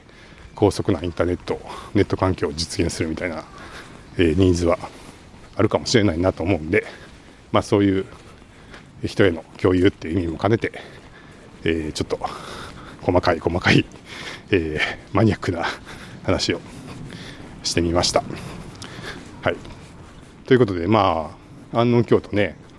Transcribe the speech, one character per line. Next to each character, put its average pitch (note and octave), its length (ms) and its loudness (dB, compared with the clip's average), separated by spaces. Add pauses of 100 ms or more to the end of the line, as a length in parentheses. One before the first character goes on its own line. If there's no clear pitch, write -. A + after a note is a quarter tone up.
(560)
高 G2+ 160 4
速 - 220 -2
な D2 100 -2
イ F2+ 60 -2
ン E2+ 40 -6
タ F2 120 0
ー - 20 0
ネ F2+ 80 2
ッ - 20 -4
ト、 - 240 -6 (340)
ネ G2 80 6
ッ - 20 6
ト - 120 -2
環 F#2 180 2
境 - 140 -4
を D2 40 -6
実 E2 320 -2
現 E2 100 -2
す - 80 -4
る E2 60 -4
み D#2+ 80 -4
た F2+ 100 -6
い F2 40 -4
な、 D#2 140 -8 (720)
え F#2+ 40 6
ー、 D#2+ 160 4
ニ F#2 120 6
ー F2 40 4
ズ E2+ 120 0
は E2+ 120 2 (800)
あ - 60 0
る - 60 4
か - 100 2
も D2 80 -6
し - 100 4
れ G#2 80 6
な F2+ 100 4
い D#2+ 40 -4
な F#2 140 2
と - 100 -4
思 F2+ 140 2
う D#2 40 -2
ん D#2 100 -6
で、 G#2+ 140 2 (640)
ま G#2+ 100 4
あ、 - 20 2
そ A2 160 2
う G2+ 60 4
い F#2+ 160 2
う F#2+ 60 -6 (960)
人 G#2+ 200 2
へ F#2+ 60 6
の D#2+ 140 -4 (120)
共 F#2 180 2
有 F#2 140 6
っ - 20 2
て - 180 -10
い E2 80 -2
う G2 40 0
意 E2+ 60 -2
味 D#2+ 60 -4
も D#2 60 -8
兼 G2+ 120 2
ね A2+ 80 2
て、 F2+ 140 -4 (920)
え D#2+ 260 -2
ー、 - 20 -8
ち - 100 -4
ょ - 20 -4
っ - 20 -20
と - 120 -6 (840)
細 F2+ 180 2
か F2 140 2
い D#2+ 40 -6
細 E2+ 200 -2
か - 140 2
い、 D3+ 120 4 (640)
え D#2+ 280 0
ー、 - 380 -4
マ G#2 80 4
ニ G#2 80 4
ア - 40 -2
ッ - 20 -12
ク - 140 -4
な E2 120 -4 (600)
話 - 300 0
を - 60 -8 (1040)
し - 100 -4
て F2 60 2
み E2+ 120 0
ま F2 100 2
し - 100 0
た。 - 100 2 (1200)
は - 80 0
い。 - 60 -2 (880)
と C#3 80 6
い - 20 8
う - 20 8
こ A#2+ 80 6
と G2+ 80 -2
で、 E2+ 120 -2
ま F#2 500 4 (360)
あ、 A2+ 80 2
安 A#2+ 100 4
納 A#2+ 140 4
京 - 160 4
都 - 160 -10
ね、 F#2+ 200 0 (220)